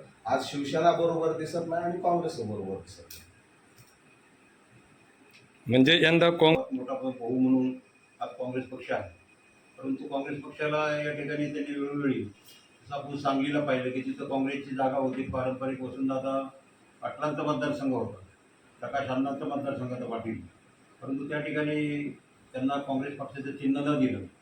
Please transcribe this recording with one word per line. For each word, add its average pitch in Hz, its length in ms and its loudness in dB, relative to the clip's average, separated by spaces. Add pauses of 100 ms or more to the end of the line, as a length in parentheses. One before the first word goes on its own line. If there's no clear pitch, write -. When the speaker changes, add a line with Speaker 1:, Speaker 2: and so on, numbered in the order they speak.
(260)
Speaker 1:
आज 135 200 2
शिवसेना 151 460 2
बरोबर 160 460 2
दिसत 160 200 -4 (100)
नाही 170 160 -2
आणि 175 180 -2
काँग्रेस 165 380 0
बरोबर 101 340 -6
दिसत - 240 -14
नाही. - 240 -18 (2500)
Speaker 2:
म्हणजे 135 360 8
यंदा 165 280 8
काँग- 165 320 8 (100)
Speaker 3:
मोठा - 220 -4
भाऊ 254 440 -4
म्हणून 131 360 4 (460)
हा 123 60 -6
काँग्रेस 127 400 -6
पक्ष - 240 -10
आहे, 101 200 -4 (680)
परंतु 131 300 -6
काँग्रेस 143 340 -4
पक्षाला 151 600 -2
या 147 100 -2
ठिकाणी 147 400 -4
त्यांनी 143 280 -4
वेळोवेळी 139 520 0 (520)
जसं 143 100 -10
आपण 143 220 -6
सांगलीला 143 440 2
पाहिलं 127 300 0
की 131 120 -4
तिथं - 260 -6
काँग्रेसची 135 480 -2
जागा 135 200 2
होती, 131 260 0
पारंपरिक 131 600 -4
वसंतदादा 131 560 -2 (640)
पाटलांचा 151 400 -4
मतदारसंघ 135 500 0
होता, 113 260 -4 (640)
प्रकाश 127 280 -4
अण्णांचा 135 360 -2
मतदारसंघ 131 460 -4
होता 123 200 -6
पाटील, - 300 -6 (600)
परंतु 135 280 -4
त्या 151 120 -2
ठिकाणी 147 680 0 (460)
त्यांना 135 240 0
काँग्रेस 139 400 -2
पक्षाचं 135 380 -8
चिन्ह 135 240 2
न 147 200 2
दिलं 104 240 2 (180)